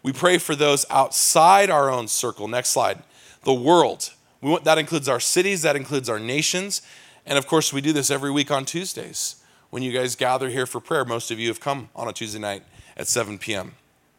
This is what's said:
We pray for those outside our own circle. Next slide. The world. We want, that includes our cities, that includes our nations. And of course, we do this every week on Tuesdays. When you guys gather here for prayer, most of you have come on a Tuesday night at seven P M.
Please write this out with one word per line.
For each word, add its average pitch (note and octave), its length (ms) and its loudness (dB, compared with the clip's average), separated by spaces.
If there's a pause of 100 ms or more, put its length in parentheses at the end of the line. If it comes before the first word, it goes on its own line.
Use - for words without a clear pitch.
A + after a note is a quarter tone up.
We C3+ 80 -2
pray F3 260 4
for E3 160 -2
those C#3+ 340 2
outside F3 800 6
our C#3+ 200 4
own B2 160 -2
circle. G#2+ 400 -6
Next A#2+ 220 -2
slide. G2+ 340 0 (400)
The - 100 2
world. C3+ 580 4 (300)
We C#3 100 -4
want, E3 120 0
that D#3+ 160 4
includes D3 300 -4
our B2 100 0
cities, F3+ 440 0
that D3+ 120 2
includes C3 340 -4
our G#2+ 120 -4
nations. D#3 640 -4 (440)
And C#3+ 100 -2
of C3+ 120 0
course, D#3 240 2
we C#3 80 -4
do D3 120 0
this C#3+ 200 0
every C#3 180 -4
week C#3+ 220 0
on C3+ 120 -2
Tuesdays. - 720 -8 (340)
When B2 120 -8
you B2+ 80 -4
guys B2+ 240 -2
gather C3 360 0
here B2+ 160 -2
for B2 140 -8
prayer, D3 240 -2
most A#2 280 -4
of A2 80 -8
you A#2 80 -2
have A2 100 -4
come C#3 380 -6
on A#2+ 100 -8
a A2 60 -6
Tuesday G#2+ 260 -10
night G2+ 240 -6 (340)
at - 120 -8
seven G#2+ 300 -2
P G#2 180 -6
M. F2+ 180 -10 (440)